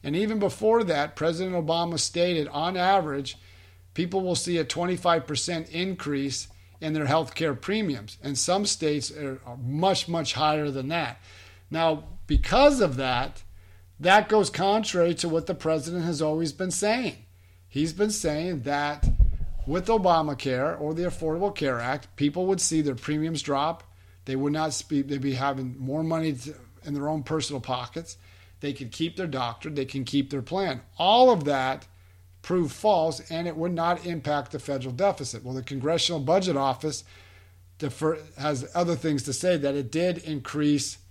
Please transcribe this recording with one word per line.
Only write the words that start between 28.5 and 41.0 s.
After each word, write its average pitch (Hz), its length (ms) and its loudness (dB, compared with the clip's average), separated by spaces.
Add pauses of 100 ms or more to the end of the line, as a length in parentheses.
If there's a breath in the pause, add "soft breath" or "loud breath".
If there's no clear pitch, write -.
They 143 120 -4
can 123 160 -10
keep 165 260 -4
their 185 120 -4
doctrine, 131 480 -6
they 139 100 -2
can 135 180 -6
keep 135 260 0
their 135 120 -4
plan. 165 400 -4 (160)
All 226 320 8
of 175 160 4
that 135 420 0 (540 soft breath)
proved 175 320 0
false, 165 460 2 (120)
and 170 160 -2
it 160 80 -6
would 170 180 -2
not 170 320 0
impact 147 460 -2
the 151 80 -6
federal 131 340 -6
deficit. 135 500 -2
Well, 127 100 -10
the 131 100 -8
Congressional 147 560 -2
Budget 170 380 2
Office 135 460 -2 (760 loud breath)
defer-, 156 420 -2 (180)
has 139 380 -2
other 170 200 2
things 143 280 0
to 135 100 -4
say 180 240 2
that 139 180 0
it 127 160 -4
did 170 280 0
increase 147 800 0 (120)